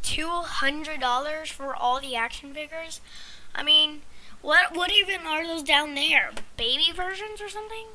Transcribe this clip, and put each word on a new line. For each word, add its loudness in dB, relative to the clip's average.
two -2
hundred -2
dollars -2
for -6
all 2
the -6
action -4
figures? -10
I -2
mean, 6
what, 6
what 0
even 2
are 0
those -4
down 4
there? 4
Baby 2
versions -6
or -8
something? -10